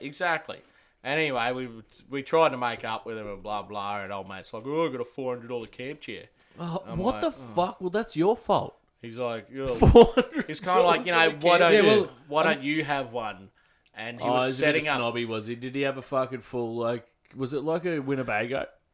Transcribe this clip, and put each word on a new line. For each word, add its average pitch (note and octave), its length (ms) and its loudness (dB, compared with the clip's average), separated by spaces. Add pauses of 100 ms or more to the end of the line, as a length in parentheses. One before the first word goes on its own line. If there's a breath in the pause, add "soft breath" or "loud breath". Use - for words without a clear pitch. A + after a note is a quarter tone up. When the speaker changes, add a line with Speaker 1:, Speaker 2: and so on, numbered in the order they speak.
Speaker 1:
exactly. D3 580 -4 (440)
Anyway, C3 500 0
we, B2+ 160 -6 (400)
we C3+ 140 -6
tried D#3+ 260 4
to C3 80 -4
make A#2 260 -4
up A2+ 220 -6
with A2+ 120 -10
him G#2+ 100 -10
and G2 140 -12
blah, G#2 200 -6
blah, G2+ 400 -8
and F#2+ 100 -10
old G2 160 -8
mate's F#2+ 240 -14
like, A2 140 -12
"Oh, D#3 220 0
I C#3 40 -4
got B2+ 80 -8
a A#2+ 60 -4
four B2+ 280 -6
hundred A#2+ 140 -12
dollar A#2 200 -8
camp C3+ 340 -12
chair." - 220 -14 (360)
Speaker 2:
Oh, E3+ 260 -6
Speaker 1:
I'm - 140 -8
Speaker 2:
what - 160 0
Speaker 1:
like, G#3 60 -6
Speaker 2:
the E4+ 60 0
Speaker 1:
"Oh." D4+ 40 -2 (240)
Speaker 2:
fuck? F#3 240 0
Well, F#3 100 -4
that's G#3 280 -4
your F#3 180 4
fault. F3+ 400 -2 (260)
Speaker 1:
He's A#2 160 -14
like, A#2 360 -6
"Yeah." C3+ 140 -6
Speaker 2:
<laughs> B2+ 80 0
Four A#3 380 10
hundred - 180 2
dollars D#4 160 -4
Speaker 1:
He's D#3 120 -10
kinda F3+ 220 2
like, E3+ 240 4
"You F3+ 80 0
know, E3 160 6
Speaker 2:
for D3+ 60 -2
a D3 40 -14
Speaker 1:
why E3+ 180 6
Speaker 2:
camp - 20 4
Speaker 1:
don't F3 140 6
Speaker 3:
Yeah, G#3+ 80 6
Speaker 2:
chair? G#3 200 6
Speaker 3:
well, - 100 -6 (160)
Speaker 1:
why D3 140 0
Speaker 3:
um, E3 80 4
Speaker 1:
don't C#3+ 140 -2
you D3+ 200 -2
have C#3 300 -4
one?" G2+ 360 -8 (460)
And A#2 240 -12
he - 80 -8
Speaker 2:
Oh, B2 60 2
Speaker 1:
was B2+ 140 4
Speaker 2:
he's C3 120 -4
a C#3+ 40 0
bit - 20 2 (180)
Speaker 1:
setting D#3 60 -2
up. C#3 80 0
Speaker 2:
snobby, A#2+ 280 -2
was A2 220 -6
he? A#2+ 80 -8
Did B2 200 -12
he C#3 80 -2
have C3+ 140 -2
a C3 40 -10
fucking B2+ 400 -4
full, A#2 340 -6
like, A#2 300 -4 (300)
was C3 180 -6
it C#3+ 100 -4
like E3 220 -2
a E3 140 -2
Winnebago? B2+ 640 -4 (280)